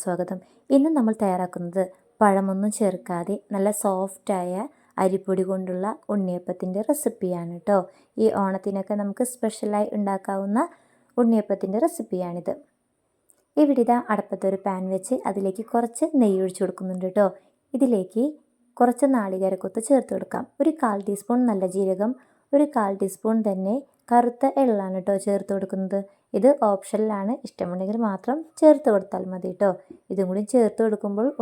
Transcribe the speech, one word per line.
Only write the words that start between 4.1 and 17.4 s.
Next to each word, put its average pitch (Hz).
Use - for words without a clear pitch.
അരിപ്പൊടി 190
കൊണ്ടുള്ള 190
ഉണ്ണിയപ്പത്തിൻ്റെ 185
റെസിപ്പിയാണ് 180
ട്ടോ. 202
ഈ 220
ഓണത്തിനൊക്കെ 196
നമുക്ക് 202
സ്പെഷ്യലായി 214
ഉണ്ടാക്കാവുന്ന 196
ഉണ്ണിയപ്പത്തിൻ്റെ 214
റെസിപ്പിയാണിത്. 180
ഇവിടെ 262
ഇതാ 247
അടുപ്പത്തൊരു 196
പാൻ 190
വെച്ച് 190
അതിലേക്ക് 196
കുറച്ച് 233
നെയ്യ് 190
ഒഴിച്ച് 185
കൊടുക്കുന്നുണ്ട് 185
ട്ടോ. 202